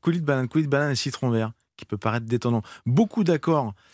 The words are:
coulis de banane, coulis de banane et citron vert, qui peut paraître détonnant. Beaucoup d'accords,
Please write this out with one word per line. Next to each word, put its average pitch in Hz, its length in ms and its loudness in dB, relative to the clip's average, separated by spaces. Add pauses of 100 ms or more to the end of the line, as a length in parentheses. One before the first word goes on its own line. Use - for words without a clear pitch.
coulis 170 200 0
de 156 40 -4
banane, 131 220 0
coulis 156 180 0
de 143 40 -6
banane 143 220 2
et 131 40 0
citron 127 360 -2
vert, 110 200 0 (260)
qui - 80 -18
peut 107 120 -6
paraître 113 300 -2
détonnant. 120 340 0 (240)
Beaucoup 202 380 2
d'accords, 156 500 2 (200)